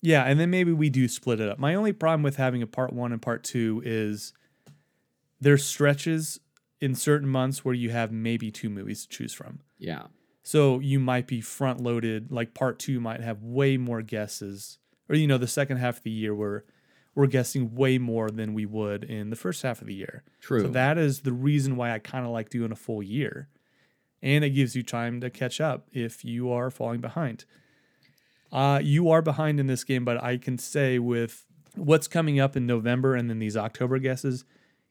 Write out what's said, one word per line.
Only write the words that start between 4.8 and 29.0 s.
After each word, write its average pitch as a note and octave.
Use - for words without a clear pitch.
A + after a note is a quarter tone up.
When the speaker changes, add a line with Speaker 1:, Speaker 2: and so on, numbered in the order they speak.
Speaker 1:
there's C#3
stretches D3+
in C3
certain D3
months C3
where B2+
you A#2+
have A2+
maybe A2+
two A2
movies G#2
to -
choose -
from. -
Speaker 2:
Yeah. D#2+
Speaker 1:
So C#3
you C#3
might B2+
be A#2
front-loaded, A#2
like, A#2
part B2+
two B2+
might A#2
have A2
way C3+
more A#2
guesses, G2+
or, D3+
you D#3
know, C3+
the B2
second C3+
half B2
of -
the A2+
year A2
we're, G#2
we're C#3
guessing B2+
way C3
more A2+
than G#2+
we G#2+
would G#2
in G#2+
the A2+
first -
half B2
of A2
the G#2
year. -
Speaker 2:
True. B2
Speaker 1:
So F#2
that C3
is C#3+
the C3
reason C3+
why A#2+
I A2
kinda B2
like A2+
doing A#2
a A2
full G#2+
year. A#2
And D3
it C#3
gives C3
you B2
time A#2+
to B2
catch B2+
up D3
if A#2
you A#2+
are B2
falling A#2+
behind. A#2+
Uh, C#3
you D#3